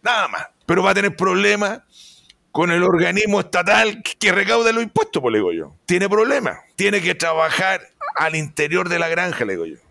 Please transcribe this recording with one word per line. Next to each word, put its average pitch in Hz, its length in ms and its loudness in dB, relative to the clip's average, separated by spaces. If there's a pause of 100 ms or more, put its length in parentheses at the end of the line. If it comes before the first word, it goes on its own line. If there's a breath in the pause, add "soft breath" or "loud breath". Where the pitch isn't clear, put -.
Nada 262 260 0
más. 95 180 -8 (200)
Pero 175 160 2
va 190 80 4
a 196 40 2
tener 196 220 0
problemas 202 640 0 (720 loud breath)
con 170 180 0
el 175 120 2
organismo 185 580 2
estatal 208 640 0
que, - 140 -8
que 196 160 2
recauda 220 380 2
los 226 120 0
impuestos", 214 400 -2
pues, 120 100 2
le 107 60 4
digo 92 140 2
yo. 78 220 -6 (120)
"Tiene 180 240 0
problemas. 220 480 0 (180)
Tiene 202 240 0
que 170 140 -2
trabajar 165 640 0 (360)
al 160 200 0
interior 156 540 -2
de 175 80 -2
la 170 100 -2
granja", 165 380 -2
le 98 80 -4
digo 85 100 -4
yo. 80 120 -12 (140)